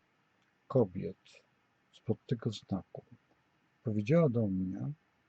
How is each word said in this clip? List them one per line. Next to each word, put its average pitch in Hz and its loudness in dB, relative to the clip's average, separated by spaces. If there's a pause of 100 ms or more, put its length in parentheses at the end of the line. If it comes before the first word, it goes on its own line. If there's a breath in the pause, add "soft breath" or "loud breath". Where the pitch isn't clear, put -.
(680)
kobiet 92 0 (760)
spod - -4 (100)
tego 117 -2
znaku - -8 (760)
powiedziała 117 4
do 117 2
mnie, 95 -2 (380)